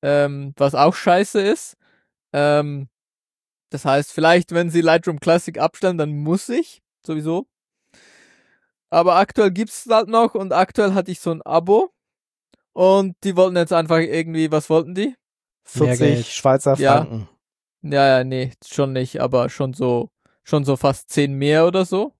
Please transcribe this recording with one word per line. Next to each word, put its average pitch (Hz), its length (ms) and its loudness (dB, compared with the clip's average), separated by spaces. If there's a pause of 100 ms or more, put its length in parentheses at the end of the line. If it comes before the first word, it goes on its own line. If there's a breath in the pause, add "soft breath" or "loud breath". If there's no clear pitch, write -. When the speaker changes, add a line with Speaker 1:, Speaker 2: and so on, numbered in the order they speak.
Speaker 1:
ähm, 143 540 -2
was 139 180 0
auch 151 180 4
scheiße 196 480 0
ist. 208 360 -4 (560)
Ähm, 147 560 -2 (840)
das - 140 -8
heißt, 143 260 0
vielleicht, 170 420 2
wenn 175 160 0
sie 170 120 0
Lightroom 165 380 2
Classic 170 380 0
abstellen, 175 400 -2
dann 151 140 -2
muss 151 380 -4
ich 269 340 -6 (220)
sowieso. 160 420 -6 (1400 soft breath)
Aber 170 260 2
aktuell 202 360 2
gibt's 208 340 -8
es 233 60 -2
halt 220 180 2
noch 226 260 0
und 190 180 -4
aktuell 185 400 0
hatte 185 180 -2
ich 175 80 -10
so 175 120 -6
ein 165 100 -8
Abo 196 480 0 (840)
und 190 500 2
die 196 120 -2
wollten 185 200 4
jetzt 170 180 0
einfach 165 260 2
irgendwie, 160 520 -2
was 151 180 -2
wollten 165 240 0
die? 196 140 -2
Speaker 2:
Mehr 254 80 -8 (500)
Speaker 3:
Vierzig 123 340 0
Speaker 2:
Geld. 120 280 0
Speaker 3:
Schweizer 135 500 0
Speaker 1:
Ja. 139 200 4
Speaker 3:
Franken. 113 320 -6 (520)
Speaker 1:
Ja, 139 380 2
ja, 127 40 -2
nee, 127 280 -6 (140)
schon 135 280 -4
nicht, 127 280 -6
aber 127 280 0
schon 131 240 -6
so, 123 360 -2 (340)
schon 147 220 -2
so 139 120 0
fast - 320 -2
zehn 143 240 0
mehr 147 320 2
oder 180 200 2
so. 202 340 -4